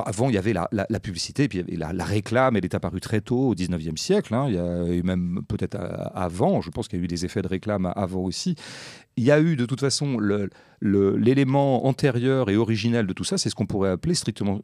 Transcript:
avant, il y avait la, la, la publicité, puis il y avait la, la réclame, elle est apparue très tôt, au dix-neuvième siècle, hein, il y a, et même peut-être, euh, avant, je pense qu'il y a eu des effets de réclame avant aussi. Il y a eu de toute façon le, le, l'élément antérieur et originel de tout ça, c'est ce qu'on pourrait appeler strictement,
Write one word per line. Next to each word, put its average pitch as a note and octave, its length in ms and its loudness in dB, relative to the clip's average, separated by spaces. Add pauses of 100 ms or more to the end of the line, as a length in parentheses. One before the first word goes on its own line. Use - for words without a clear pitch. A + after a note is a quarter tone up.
avant, A2+ 240 0
il A#2+ 60 2
y - 20 2
avait G2 160 0
la, E2+ 180 -2
la, G2 180 -2
la G2+ 100 -2
publicité, G#2 480 -4
puis G2 120 -4
il - 20 -4
y E2+ 60 -6
avait F2+ 100 -6
la, D#2+ 140 -6
la F2+ 140 -4
réclame, A2 500 2
elle F#2 100 0
est F2+ 80 -4
apparue F#2 280 -4
très G#2+ 200 -2
tôt, B2+ 280 0
au G#2 60 2
dix-neuvième E2 420 -4
siècle, - 360 -2
hein, C3 140 0
il A2+ 80 0
y - 20 0
a, F2 300 -2
et F2 160 0
même F2+ 440 0
peut-être, - 280 -4
euh, - 300 -8 (100)
avant, F#2+ 460 0
je E2+ 80 -6
pense - 180 -8
qu'il F#2 100 -6
y F2 40 -2
a F2+ 40 -2
eu - 20 -4
des E2+ 180 -4
effets F#2+ 160 -2
de F#2 60 -4
réclame F#2 480 -2
avant F#2 260 -2
aussi. F#2 340 -4 (640)
Il B2 60 0
y B2+ 80 6
a D3+ 80 8
eu D#3+ 160 4
de A#2+ 100 2
toute B2 140 -4
façon C3+ 380 0
le, G2+ 320 2 (320)
le, G2 340 6
l'élément C3+ 720 4
antérieur C3 600 2
et G2 80 4
originel A2+ 500 2
de F#2 60 -2
tout - 100 -6
ça, - 140 -2
c'est - 120 0
ce - 60 -8
qu'on A2 100 -2
pourrait G2 260 0
appeler A#2+ 220 0
strictement, G#2 500 -2